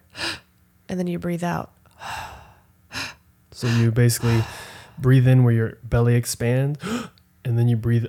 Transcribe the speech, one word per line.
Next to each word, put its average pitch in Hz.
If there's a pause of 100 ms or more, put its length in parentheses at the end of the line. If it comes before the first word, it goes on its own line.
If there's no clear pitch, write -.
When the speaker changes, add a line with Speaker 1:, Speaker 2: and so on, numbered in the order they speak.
(160)
Speaker 1:
<gasps> -
and 190
then 180
you 175
breathe 175
out. 170 (300)
<sighs> - (1200)
Speaker 2:
So 127
you 117
basically 117 (280)
<gasps> -
breathe 131
in 127
where 117
your 113
belly 120
expands, 127 (340)
<gasps> -
and 120
then 120
you 120
breathe 117